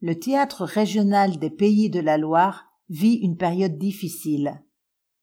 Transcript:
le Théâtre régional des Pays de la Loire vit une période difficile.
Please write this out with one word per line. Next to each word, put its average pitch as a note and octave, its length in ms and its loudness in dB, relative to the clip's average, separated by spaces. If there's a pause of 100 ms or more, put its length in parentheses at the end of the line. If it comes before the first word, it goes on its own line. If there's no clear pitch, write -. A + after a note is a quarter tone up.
le E3 180 -4
Théâtre C4+ 460 -2
régional G3+ 720 2
des D3+ 120 -4
Pays G#3 380 2
de E3+ 120 -2
la D3+ 180 2
Loire E3 480 0 (240)
vit F#3+ 240 2
une F3 220 0
période F3 420 -2
difficile. D3+ 840 -4 (600)